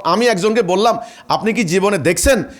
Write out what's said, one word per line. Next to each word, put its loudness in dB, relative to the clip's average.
আমি 2
একজনকে 0
বললাম, 0
"আপনি -2
কি 0
জীবনে 0
দেখছেন 0